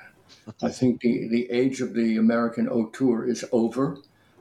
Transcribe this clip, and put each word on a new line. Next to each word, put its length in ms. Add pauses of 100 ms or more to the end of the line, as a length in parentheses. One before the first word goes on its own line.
(600)
I 80
think 320
the, 260
the 220
age 320
of 120
the 240
American 500
auteur 580
is 260
over, 460 (440)